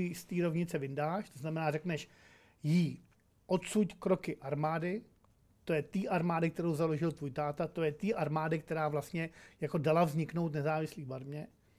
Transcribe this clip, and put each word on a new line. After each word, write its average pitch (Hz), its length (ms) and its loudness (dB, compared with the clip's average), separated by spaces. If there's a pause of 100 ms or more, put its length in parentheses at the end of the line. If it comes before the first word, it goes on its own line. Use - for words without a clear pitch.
(160)
z - 100 -14
té 180 180 -6
rovnice 170 340 0
vyndáš, 147 520 -2
to 131 100 -16
znamená, 160 320 0
řekneš 156 380 -2 (540)
jí, 151 400 4 (420)
odsuď 185 540 0
kroky 180 380 0
armády, 160 640 -2 (640)
to 175 80 0
je 151 100 2
té 196 240 -2
armády, 170 440 2
kterou 165 240 0
založil 160 360 2
tvůj 143 200 -6
táta, 147 360 -2
to 165 160 -2
je 151 80 4
té 196 220 -2
armády, 156 460 0
která 156 280 -2
vlastně 160 420 -2 (320)
jako 160 160 -2
dala 156 260 6
vzniknout 160 500 0
nezávislý 156 520 -2
Barmě, 135 420 -8 (320)